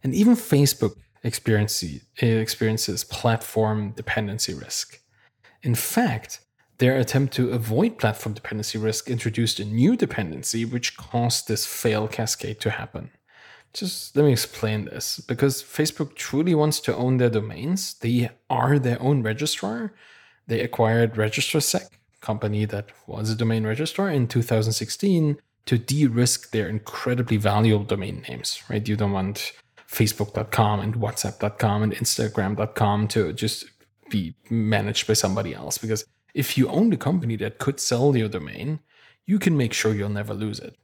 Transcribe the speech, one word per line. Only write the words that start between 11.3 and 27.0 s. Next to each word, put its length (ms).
this 180
fail 440
cascade 500
to 120
happen. 380
Just 440
let 80
me 80
explain 500
this, 380
because 420
Facebook 520
truly 380
wants 280
to 120
own 220
their 140
domains. 640
They 360
are 280
their 240
own 220
registrar. 680
They 120
acquired 540
RegisterSec, 760
company 460
that 240
was 220
a 60
domain 300
registrar, 440
in 180
two 140
thousand 320
sixteen 640
to 100
de-risk 720
their 160
incredibly 720